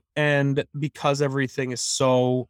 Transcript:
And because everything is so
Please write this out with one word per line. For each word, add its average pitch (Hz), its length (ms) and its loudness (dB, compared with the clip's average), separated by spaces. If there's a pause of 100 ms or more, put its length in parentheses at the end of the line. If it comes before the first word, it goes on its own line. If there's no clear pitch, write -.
(160)
And 143 480 2 (140)
because 143 420 -2
everything 135 520 -2
is 120 100 -8
so 127 680 2